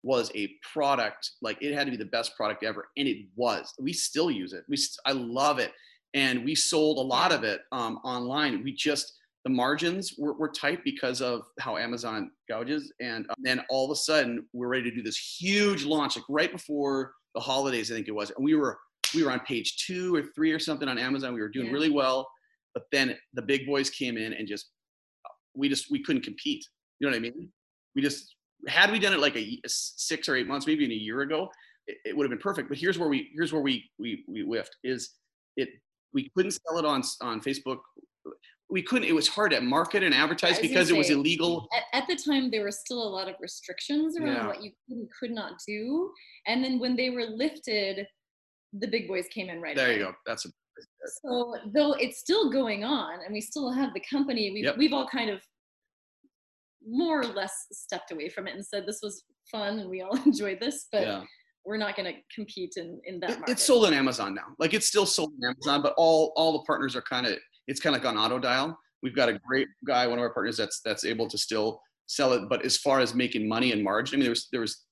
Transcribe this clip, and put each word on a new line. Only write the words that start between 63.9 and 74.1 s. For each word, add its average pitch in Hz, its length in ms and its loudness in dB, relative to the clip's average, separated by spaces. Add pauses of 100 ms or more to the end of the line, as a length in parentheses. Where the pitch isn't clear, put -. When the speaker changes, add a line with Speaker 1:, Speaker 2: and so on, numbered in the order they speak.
Speaker 1:
Amazon 117 400 2
now. 95 240 -10
Like, 160 160 2
it's 214 120 2
still 202 200 4
sold 151 260 0 (100)
on 123 80 0
Amazon, 143 320 0
but 143 140 2
all, 160 400 8
all 160 160 6
the 151 140 0
partners 135 300 0
are 123 60 -4
kinda, 123 340 0 (320)
it's 139 120 -4
kinda 147 180 2
like 131 80 -2
on 113 120 2
auto 113 200 2
dial. 131 400 0 (240)
We've 123 140 -4
got 123 140 6
a 101 80 -2
great 131 300 0 (180)
guy, 123 200 4
one 120 120 0
of 120 40 0
our 117 120 0
partners 107 220 -2
that's, 107 280 -4
that's 110 200 -2
able 113 240 0
to 104 100 -6
still 110 420 0 (260)
sell 131 280 2
it. 101 160 0
But 123 140 2
as 127 120 4
far 135 240 4
as 117 140 2
making 120 340 0
money 120 240 2
and 104 100 2
margin, 113 340 0